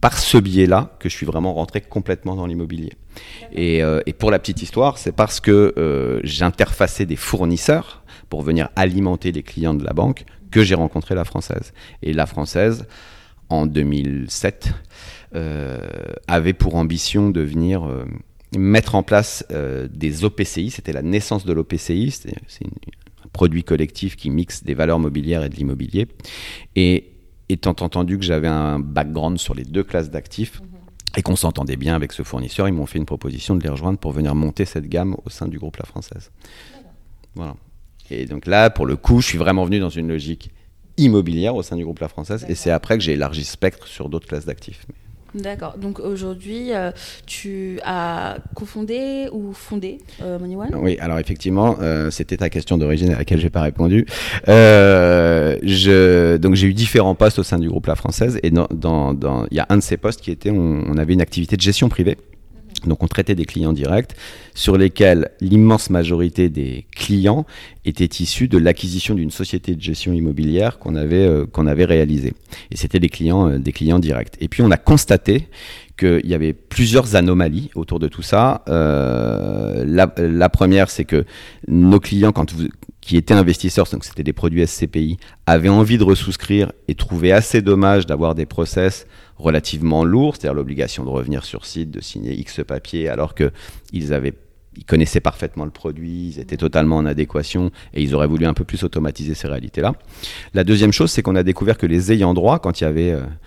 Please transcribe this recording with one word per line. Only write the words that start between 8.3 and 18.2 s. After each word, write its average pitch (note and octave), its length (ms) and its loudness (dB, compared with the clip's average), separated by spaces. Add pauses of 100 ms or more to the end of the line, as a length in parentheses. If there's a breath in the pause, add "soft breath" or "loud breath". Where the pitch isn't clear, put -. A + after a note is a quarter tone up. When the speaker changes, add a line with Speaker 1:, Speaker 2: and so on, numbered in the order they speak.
Speaker 1:
venir D#2+ 340 -2
alimenter F#2 560 -2
les D#2 120 -6
clients D#2+ 320 -4
de C#2+ 80 -4
la - 100 -6
banque A2 320 -2 (240 soft breath)
que A2 140 4
j'ai F#2 100 2
rencontré E2 400 -2
la F2 120 -4
Française. - 480 -10 (280 loud breath)
Et D#2 120 -4
la D#2 120 0
Française, G#2 640 -4 (600 soft breath)
en D#2 180 0
deux D2+ 160 -2
mille C#2 460 -4
sept, - 440 -6 (600 loud breath)
euh, D2+ 440 -8 (480)
avait F2 260 2
pour E2 220 2
ambition E2+ 540 0
de F2 120 0
venir, E2 420 -2
euh, C2 220 -8 (520)